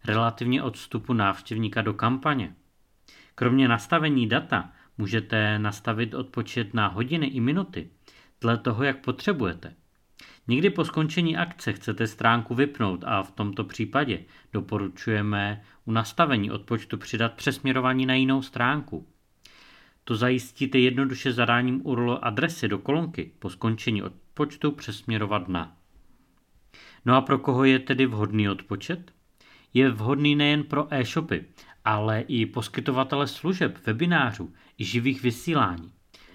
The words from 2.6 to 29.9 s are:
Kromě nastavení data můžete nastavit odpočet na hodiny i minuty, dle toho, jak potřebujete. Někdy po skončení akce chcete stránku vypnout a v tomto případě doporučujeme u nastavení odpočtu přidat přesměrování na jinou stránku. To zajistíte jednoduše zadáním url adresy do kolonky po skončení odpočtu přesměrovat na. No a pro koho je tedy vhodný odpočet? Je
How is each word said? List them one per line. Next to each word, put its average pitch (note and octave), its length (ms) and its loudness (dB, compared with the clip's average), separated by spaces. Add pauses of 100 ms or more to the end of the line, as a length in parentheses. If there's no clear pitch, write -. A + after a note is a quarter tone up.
Kromě B2 340 4
nastavení C3 600 2
data A#2+ 420 0 (280)
můžete G#2+ 600 0
nastavit G#2+ 560 -2
odpočet A#2+ 600 -6
na G#2+ 120 4
hodiny B2+ 400 0
i C3 140 -2
minuty, C3+ 500 -2 (500)
dle A#2 180 2
toho, A#2 260 0
jak C3+ 200 -2
potřebujete. B2+ 720 -2 (720)
Někdy D#3 220 4
po D#3+ 140 0
skončení D#3+ 520 0
akce E3+ 360 -4
chcete A2 340 -4
stránku A#2 480 2
vypnout A#2 520 0
a G2 160 0
v - 80 -10
tomto G#2 340 -4
případě A2+ 560 -2 (320)
doporučujeme G#2 1080 -2 (220)
u A2+ 80 -4
nastavení A2+ 580 2
odpočtu A2 480 -6
přidat A2+ 340 -2
přesměrování C3 720 0
na C3 80 2
jinou C3+ 280 2
stránku. C3 640 -4 (1000)
To A#2 120 -2
zajistíte B2+ 600 0
jednoduše B2+ 540 2
zadáním B2 540 0
url A#2+ 360 0
adresy A#2+ 460 -2
do G2 100 -2
kolonky D#3 600 -2
po - 120 -8
skončení A2+ 520 -2
odpočtu C#3+ 680 -4
přesměrovat G#2 760 -4
na. E2+ 280 -4 (1300)
No B2 120 6
a C3 40 6
pro C3 180 0
koho C3+ 260 2
je C3 140 8
tedy C3 280 2
vhodný G#2 420 0
odpočet? G#2 640 -6 (600)
Je C3 160 6